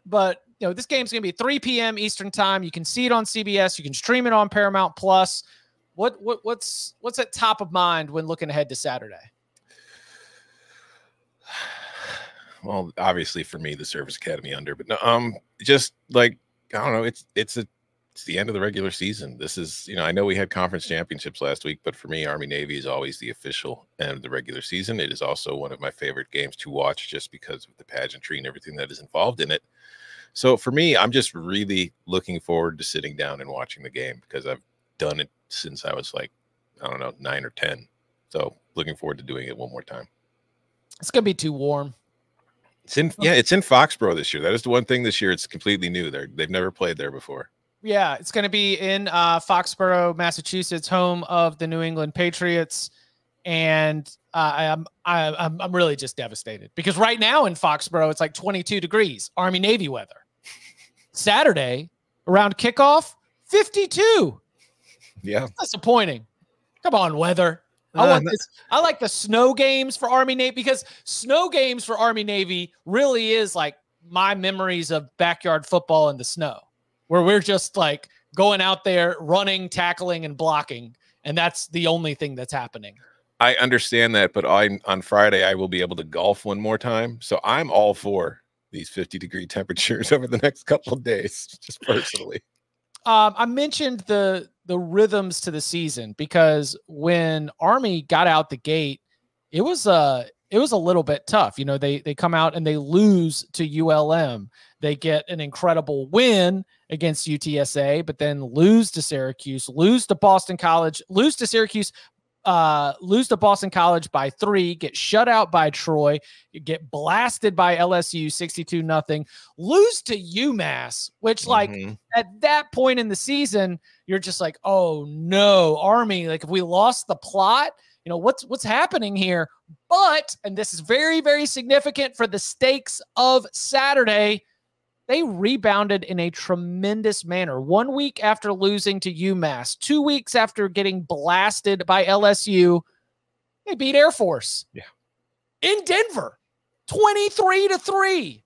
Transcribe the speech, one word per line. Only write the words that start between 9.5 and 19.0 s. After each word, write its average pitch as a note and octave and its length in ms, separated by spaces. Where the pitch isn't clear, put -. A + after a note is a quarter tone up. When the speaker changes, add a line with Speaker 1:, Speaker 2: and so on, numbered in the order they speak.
Speaker 2:
<sighs> - 60
Well, F#2+ 340
obviously F2+ 460
for - 160
me, D2+ 160
the D2 80
Service D2 320
Academy C#2 360
under, C#2+ 220
but - 140
no, A2 120
um, A#2 360
just, C#3 320
like, A#2+ 280
I G#2+ 40
don't B2 140
know. A2+ 120
It's, A#2 200
it's A2 200
a, A#2 120
it's - 140
the E2 120
end G#2 140
of G#2+ 40
the G2+ 60
regular F#2+ 300
season. E2+ 480